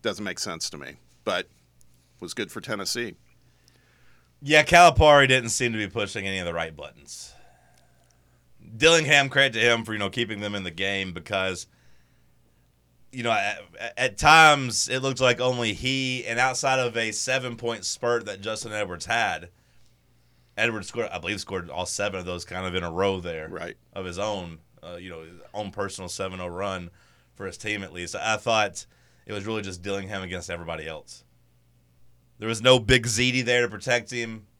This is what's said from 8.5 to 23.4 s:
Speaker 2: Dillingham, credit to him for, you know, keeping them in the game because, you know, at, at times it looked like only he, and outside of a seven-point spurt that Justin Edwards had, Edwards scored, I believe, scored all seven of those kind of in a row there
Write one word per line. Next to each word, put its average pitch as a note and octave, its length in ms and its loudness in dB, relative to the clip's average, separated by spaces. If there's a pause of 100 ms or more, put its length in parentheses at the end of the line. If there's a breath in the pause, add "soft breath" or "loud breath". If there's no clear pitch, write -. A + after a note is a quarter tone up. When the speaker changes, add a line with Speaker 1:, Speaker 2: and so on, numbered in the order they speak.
Speaker 2:
Dillingham, D3 520 6
credit C3+ 240 4
to A2 60 -4
him A#2 240 4
for, A2 100 -6
you G#2+ 60 -4
know, G2 100 0
keeping G#2+ 300 -4
them G#2 160 -4
in F#2+ 80 -6
the F2 80 -8
game F#2+ 420 -4
because, F#2+ 540 -4 (1400)
you B2 120 -8
know, A#2 80 2
at, G2+ 280 0 (380)
at B2 200 -2
times D3+ 720 8
it C3 100 -2
looked C3 220 -2
like B2 180 4
only B2 340 0
he, B2+ 520 -4
and A#2 140 -4
outside C3 400 2
of A#2 180 -2
a A2+ 140 -2
seven-point A#2 720 -4
spurt A#2+ 400 -2
that G2 160 -10
Justin G#2+ 320 -8
Edwards F2+ 320 -6
had, F#2+ 440 -2 (1080)
Edwards A2 300 -2
scored, A2+ 240 -6
I F2+ 80 -8
believe, F#2+ 200 -4
scored F2+ 300 -8
all F2 160 -6
seven G2 340 -4
of F2 60 -10
those F2+ 200 -6
kind F#2 200 -8
of F2+ 100 -6
in F2 80 -2
a E2+ 80 -6
row F#2+ 280 0
there E2 300 -10